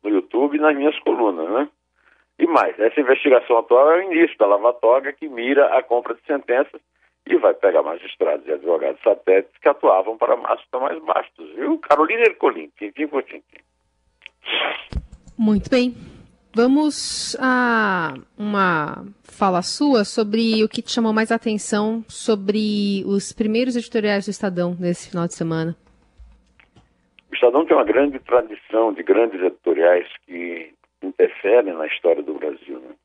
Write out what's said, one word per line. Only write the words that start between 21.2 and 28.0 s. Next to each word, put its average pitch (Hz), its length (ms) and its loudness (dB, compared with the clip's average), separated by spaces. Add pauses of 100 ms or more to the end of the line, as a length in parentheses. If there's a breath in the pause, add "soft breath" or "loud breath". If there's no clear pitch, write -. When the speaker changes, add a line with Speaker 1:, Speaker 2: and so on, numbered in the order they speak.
Speaker 2:
atenção 220 800 -2
sobre 202 1000 -2
os 196 260 -2
primeiros 233 440 -2
editoriais 208 480 -2
do 214 60 -8
Estadão 175 500 -4
nesse 175 300 -4
final 175 180 -4
de - 60 -10
semana. 165 420 -4 (1500)
Speaker 1:
O - 40 -14
Estadão 131 320 2
tem 160 100 4
uma 127 80 4
grande 131 340 0